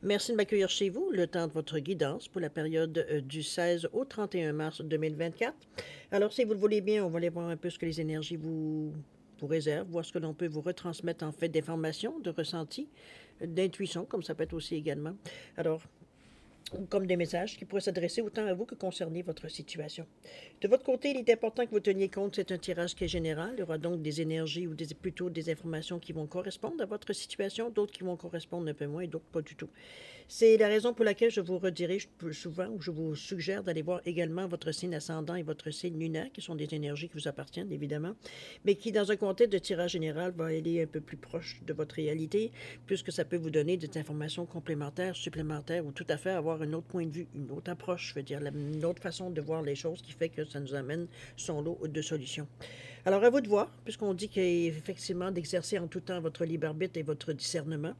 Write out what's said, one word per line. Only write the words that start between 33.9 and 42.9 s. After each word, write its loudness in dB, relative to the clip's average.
également 0
votre -2
signe -2
ascendant -2
et -2
votre -4
signe -4
lunaire, -2
qui -12
sont -8
des -4
énergies -4
qui -16
vous -4
appartiennent, -6
évidemment, -4
mais 8
qui, -4
dans 4
un 6
contexte 4
de 6
tirage 0
général, 0
va -2
aller 2
un 2
peu -4
plus -12
proche -8
de -4
votre -4
réalité, 0
puisque -2